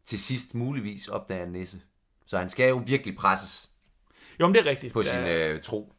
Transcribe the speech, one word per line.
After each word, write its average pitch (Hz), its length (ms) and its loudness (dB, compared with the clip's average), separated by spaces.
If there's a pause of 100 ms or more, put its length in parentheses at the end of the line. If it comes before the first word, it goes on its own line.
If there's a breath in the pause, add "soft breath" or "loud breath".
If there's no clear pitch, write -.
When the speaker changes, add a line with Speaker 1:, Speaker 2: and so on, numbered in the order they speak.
Speaker 1:
til 104 140 -6
sidst 123 360 -6
muligvis 120 520 -6
opdager 95 360 -6
en 87 80 -8
nisse. 90 300 -10 (440)
Så - 120 -4
han 92 120 -2
skal 127 200 4
jo 127 160 2
virkelig 117 320 0
presses - 520 0 (680 loud breath)
Speaker 2:
Jo, 170 80 6
men 190 80 4
det 226 60 10
er 151 80 2
rigtigt. 127 240 -2
Speaker 1:
på 113 80 2
Speaker 2:
Ja. 95 40 2
Speaker 1:
sin, 123 140 0 (340)
øh, 80 80 -6
tro. - 380 -6